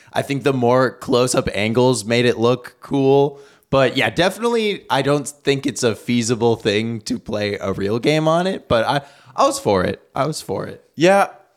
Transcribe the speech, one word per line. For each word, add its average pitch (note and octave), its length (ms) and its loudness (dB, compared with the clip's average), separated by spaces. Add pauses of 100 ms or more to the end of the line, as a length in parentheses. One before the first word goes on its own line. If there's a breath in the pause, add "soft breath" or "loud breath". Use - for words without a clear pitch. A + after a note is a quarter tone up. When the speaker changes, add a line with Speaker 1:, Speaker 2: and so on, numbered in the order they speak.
(140)
Speaker 1:
I - 80 -2
think C#3 220 -6
the C#3+ 100 2
more B2 380 2
close-up B2+ 640 0
angles A2+ 520 2
made A#2 200 2
it A#2 120 2
look A#2+ 420 -2
cool. C#3 580 2 (320 loud breath)
But C3 280 2
yeah, A#2 120 2
definitely, G#3 800 -2
I C3 120 2
don't C#3 260 0
think - 380 -2
it's - 180 -4
a A2+ 100 2
feasible A#2 600 0
thing A2 460 -2
to - 180 -8
play G#2 400 -6
a G2 140 -4
real G2 260 -4
game D#3 300 0
on E3+ 180 0
it, - 220 -8
but A2+ 160 2
I, C#3 160 0 (340 loud breath)
I B3 100 2
was - 140 0
for G2 240 2
it. - 180 -4 (140)
I C#3 100 -2
was D3+ 160 -6
for - 240 -8
it. - 300 -18
Speaker 2:
Yeah. F#3 360 4 (240)